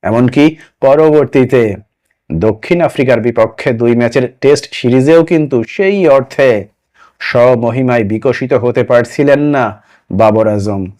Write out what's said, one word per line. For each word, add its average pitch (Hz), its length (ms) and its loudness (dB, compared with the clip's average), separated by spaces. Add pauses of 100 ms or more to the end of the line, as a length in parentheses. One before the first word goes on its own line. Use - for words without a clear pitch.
এমনকি 123 400 2 (400)
পরবর্তীতে 139 760 2 (680)
দক্ষিণ 104 480 -2 (100)
আফ্রিকার 127 380 0
বিপক্ষে 117 440 -2 (100)
দুই 120 200 2
ম্যাচের 120 240 0 (160)
টেস্ট 143 240 2 (140)
সিরিজেও 131 420 2 (100)
কিন্তু 151 260 -2 (180)
সেই 196 240 -2 (180)
অর্থে 135 320 0 (720)
স্বমহিমায় 120 920 0
বিকশিত 127 420 -4 (100)
হতে 123 280 -2
পারছিলেন 139 500 0 (140)
না 131 100 -2 (460)
বাবর 107 360 2 (100)
আজম 101 260 -6 (180)